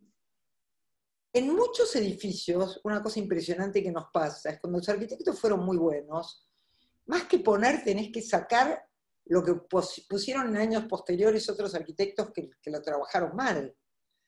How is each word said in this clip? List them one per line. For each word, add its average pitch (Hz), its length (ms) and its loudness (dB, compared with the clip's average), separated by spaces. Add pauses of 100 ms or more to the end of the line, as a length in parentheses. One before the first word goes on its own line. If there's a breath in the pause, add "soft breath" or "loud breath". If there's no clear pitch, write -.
(1300)
En 269 220 2
muchos 466 400 2
edificios, 185 880 -2
una 208 180 -2
cosa 220 180 -4
impresionante 185 600 -2
que 185 80 -2
nos 160 220 -6
pasa 156 380 -2
es 151 100 -6
cuando 175 200 -4
los 175 100 -2
arquitectos 214 500 -2
fueron 208 240 2
muy 185 140 2
buenos, 160 680 -2 (600)
más 349 180 0
que - 160 4
poner, 233 460 4
tenés 208 260 0
que 233 100 -6
sacar 247 640 2 (420)
lo 180 140 4
que 175 120 4
pos-, - 560 -2
pusieron 247 400 -2
en 214 80 0
años 220 320 2
posteriores 208 600 2
otros 202 240 -4
arquitectos 196 600 -4
que, 147 160 -8 (120)
que - 80 -10
lo 151 120 -6
trabajaron 151 520 -2
mal. 180 400 -2 (540)